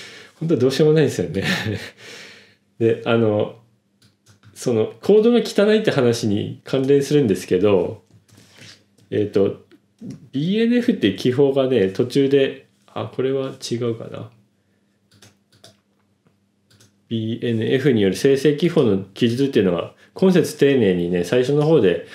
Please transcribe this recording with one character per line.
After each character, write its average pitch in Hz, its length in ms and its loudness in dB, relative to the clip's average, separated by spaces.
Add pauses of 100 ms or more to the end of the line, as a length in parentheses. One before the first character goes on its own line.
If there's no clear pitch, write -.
(400)
本 160 100 -4
当 160 80 2
ど 123 100 2
う 135 40 -2
し - 80 -2
よ 156 80 4
う - 20 4
も 151 60 4
な 160 60 4
い 143 40 2
で 123 60 -2
す - 100 -4
よ 82 80 -6
ね。 92 140 -6 (720)
<laughs> - 640 -20
で、 113 260 0
あ 120 100 0
の、 107 440 -2 (960)
そ - 200 -4
の、 110 280 -2
コ 202 160 4
ー 214 60 4
ド 240 80 4
が 233 120 2
汚 208 300 0
い 220 60 2
っ - 40 -4
て - 80 0
話 120 360 0
に 107 360 -4
関 135 240 -2
連 143 160 4
す 143 100 -4
る 147 100 2
ん 123 40 0
で 92 80 2
す - 120 -8
け 92 120 0
ど、 98 440 0 (1080)
え 104 180 -2
っ - 20 -14
と、 98 300 0 (680)
ビ 165 260 -2
ー 226 60 0
エ 233 40 2
ヌ 240 100 2
エ 247 40 0
フ 240 120 2
っ - 20 -4
て 107 140 0
い 95 40 0
う - 40 -12
記 127 140 0
法 139 220 2
が 135 140 0
ね、 127 220 2
途 190 160 -2
中 135 240 0
で、 135 380 0 (200)
あ、 113 260 -10
こ - 80 -6
れ 131 100 -2
は 135 220 -6 (180)
違 120 40 -4
う 117 200 -4
か 117 100 -14
な。 - 260 -16 (2750)
ビ 113 300 -6
ー 127 80 -6
エ 117 60 -2
ヌ 110 120 -2
エ 131 120 0
フ 143 140 2
に 110 100 2
よ 98 80 2
る 92 60 -2
生 139 220 2
成 147 200 2
記 170 120 0
法 160 140 2
の 104 140 2 (160)
記 120 160 0
述 127 160 -2
っ - 40 2
て 127 100 0
い - 20 6
う 98 40 4
の 87 100 0
は、 - 180 -8 (200)
今 185 180 2
節 170 260 0
丁 139 200 4
寧 101 160 4
に 87 160 -2
ね、 87 140 0
最 123 180 0
初 131 120 -2
の 147 100 0
方 156 160 4
で 92 360 2